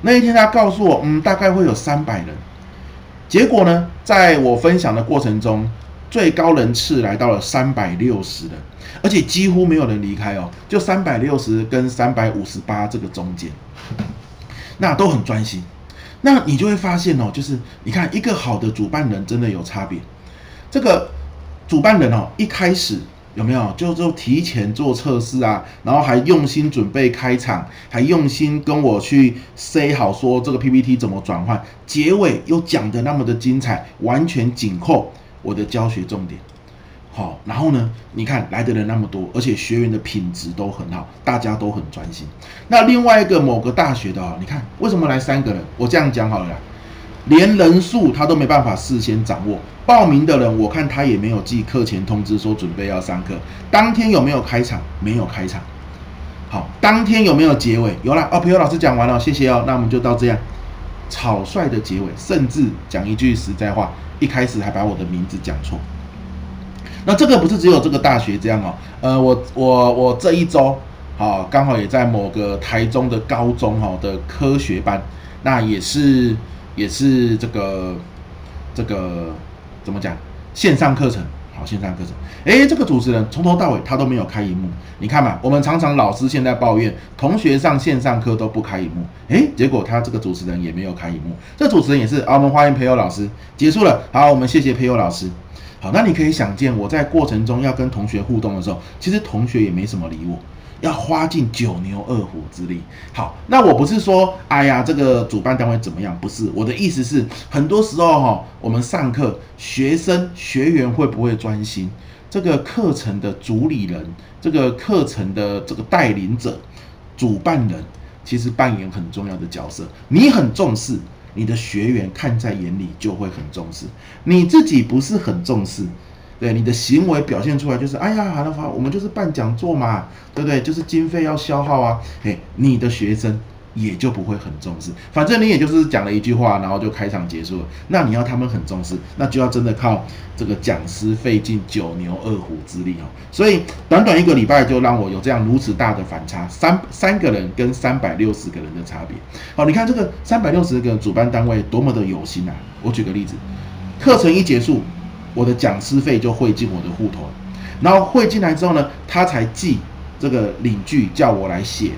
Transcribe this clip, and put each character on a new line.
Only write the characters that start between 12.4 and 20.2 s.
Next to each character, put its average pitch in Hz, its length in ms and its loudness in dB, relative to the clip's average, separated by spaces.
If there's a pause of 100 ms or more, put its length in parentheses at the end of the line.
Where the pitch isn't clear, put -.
十 - 140 -12
八 104 260 -4
这 107 140 -6
个 95 80 -8
中 90 280 -8
间， 85 140 -12 (1300)
那 180 160 2
都 196 140 4
很 131 160 2
专 110 200 -2
心。 92 200 -8 (580)
那 269 240 6
你 147 100 0
就 190 120 0
会 208 80 2
发 180 200 -2
现 170 240 2
哦， 113 140 0
就 139 80 -6
是 135 160 -4 (280)
你 110 60 -6
看 175 240 0
一 214 40 0
个 208 160 0
好 113 240 -4
的 110 100 -2
主 107 180 -4
办 147 220 -2
人 98 160 -4
真 120 160 -2
的 113 80 0
有 90 140 -6
差 98 220 -10
别。 92 120 -10 (720)